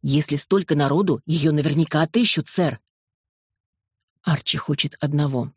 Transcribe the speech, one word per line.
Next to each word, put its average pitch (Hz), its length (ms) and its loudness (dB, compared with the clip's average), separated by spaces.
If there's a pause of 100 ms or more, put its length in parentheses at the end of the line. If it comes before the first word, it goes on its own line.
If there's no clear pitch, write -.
Если 147 320 0
столько 175 400 0
народу, 147 520 0
ее 160 260 0
наверняка 151 500 0
отыщут, 214 460 0
сэр». 151 320 -2 (1400)
Арчи 156 340 0
хочет - 420 -4
одного 143 560 -2